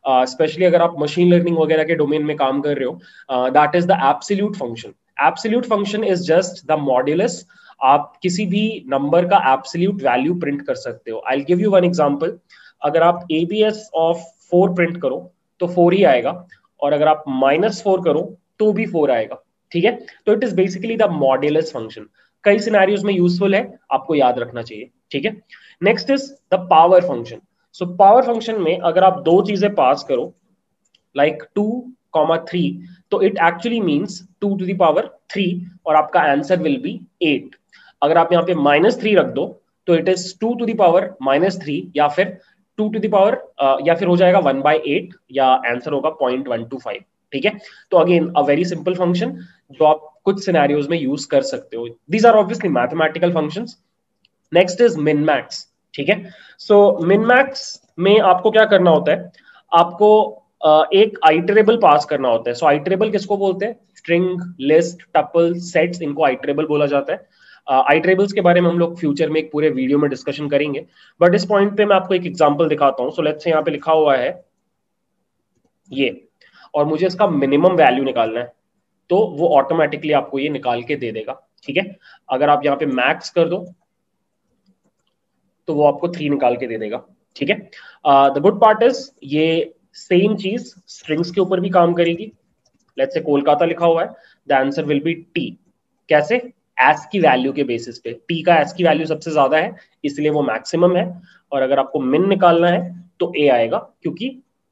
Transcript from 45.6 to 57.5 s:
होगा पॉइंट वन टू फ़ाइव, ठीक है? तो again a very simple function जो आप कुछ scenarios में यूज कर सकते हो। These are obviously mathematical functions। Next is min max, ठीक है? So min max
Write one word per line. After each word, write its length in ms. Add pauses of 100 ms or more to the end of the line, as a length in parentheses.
होगा 180
पॉइंट 380
वन 180
टू 120
फ़ाइव, 240 (300)
ठीक 140
है? 60 (400)
तो 60
again 320
a 200
very 160
simple 300
function 380 (380)
जो 140
आप 220 (160)
कुछ 220
scenarios 420
में 120
यूज 260
कर 160
सकते 360
हो। 100 (240)
These 140
are 180
obviously 320
mathematical 580
functions। 420 (760)
Next 300
is 180
min 260
max, 340 (340)
ठीक 160
है? 240 (380)
So 80 (260)
min 220
max 340 (380)